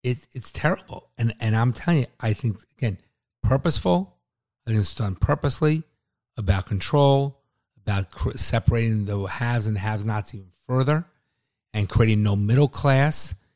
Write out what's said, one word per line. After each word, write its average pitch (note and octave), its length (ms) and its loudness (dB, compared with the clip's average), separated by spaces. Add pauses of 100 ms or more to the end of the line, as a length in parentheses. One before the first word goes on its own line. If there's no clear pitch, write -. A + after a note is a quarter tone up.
It's, B2 280 -4
it's - 200 -12
terrible. - 640 -4
And, A2+ 240 0
and A2 140 2
I'm A#2 180 2
telling E3 280 0
you, A#2 40 -2 (140)
I A2 120 -2
think, G#2+ 280 -4 (180)
again, G#2 220 -4 (440)
purposeful, F3 720 0 (500)
I - 40 -6
think A2 100 2
it's G2 140 0
done G2 220 -4
purposely, D3+ 680 0 (540)
about G2 300 0
control, C#3 760 2 (400)
about G2 300 -4
cr-, - 260 -4
separating A2+ 680 0
the G2+ 180 -4
haves A#2 440 -2
and G#2+ 100 -2
have-nots G#2+ 580 -4
even F#2+ 120 -18 (200)
further, C3 400 0 (680)
and G#2 160 -2
creating A2 340 4
no G#2 140 2
middle B2 320 2
class C#3+ 680 0 (200)